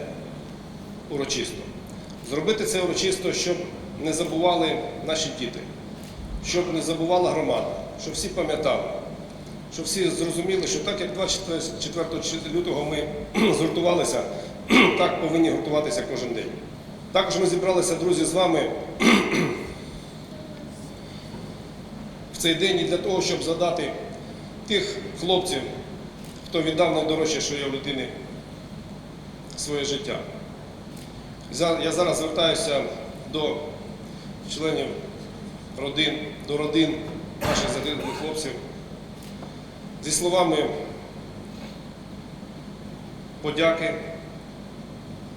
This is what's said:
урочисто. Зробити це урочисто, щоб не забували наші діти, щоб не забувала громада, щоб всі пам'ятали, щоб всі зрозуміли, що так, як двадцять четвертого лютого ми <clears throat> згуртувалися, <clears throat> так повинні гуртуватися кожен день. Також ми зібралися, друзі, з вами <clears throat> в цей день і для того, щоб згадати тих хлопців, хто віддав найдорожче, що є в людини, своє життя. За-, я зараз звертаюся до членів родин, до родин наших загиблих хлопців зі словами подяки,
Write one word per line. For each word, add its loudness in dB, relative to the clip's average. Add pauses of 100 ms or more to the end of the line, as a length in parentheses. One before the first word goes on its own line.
(1120)
урочисто. -2 (680)
Зробити 2
це 2
урочисто, 2
щоб 2 (460)
не 2
забували 4 (280)
наші 0 (120)
діти, -4 (880)
щоб 2
не 2
забувала 4
громада, 2 (360)
щоб -4
всі -2
пам'ятали, 2 (920)
щоб -4
всі 4
зрозуміли, 2
що 0
так, 0
як -2
двадцять 0
четвертого -2 (320)
лютого 2
ми 0 (260)
<clears throat> 8
згуртувалися, 4 (460)
<clears throat> 10
так 4
повинні 6
гуртуватися 2
кожен -2
день. -4 (640)
Також 4
ми 6
зібралися, 4
друзі, 4
з 2
вами 6 (160)
<clears throat> -6 (3250)
в -8
цей 4
день 4
і 2
для 2
того, 2
щоб 2
згадати 2 (760)
тих 0 (240)
хлопців, 2 (880)
хто 2
віддав 4
найдорожче, 2
що -2
є -2
в -2
людини, -2 (1500)
своє -2
життя. -2 (1300)
За-, 4
я 2
зараз 4
звертаюся 4 (480)
до 2 (1000)
членів 0 (920)
родин, 2 (300)
до 2
родин 6 (460)
наших 2
загиблих -2
хлопців -2 (1500)
зі -2
словами 4 (2750)
подяки, 2 (1400)